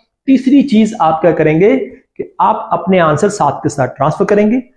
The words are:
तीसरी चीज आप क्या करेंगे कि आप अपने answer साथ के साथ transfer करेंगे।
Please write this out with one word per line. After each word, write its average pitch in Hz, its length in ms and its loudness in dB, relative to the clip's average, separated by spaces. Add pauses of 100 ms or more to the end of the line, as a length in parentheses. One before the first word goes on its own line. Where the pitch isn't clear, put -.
(260)
तीसरी 269 360 2
चीज 214 380 0
आप 160 200 0
क्या 170 120 2
करेंगे 160 440 2 (100)
कि - 540 -16
आप 208 320 -2
अपने 185 260 0
answer 160 300 0
साथ 147 320 -2
के 151 80 -4
साथ 127 200 -4
transfer 156 360 -2
करेंगे। 214 380 0 (140)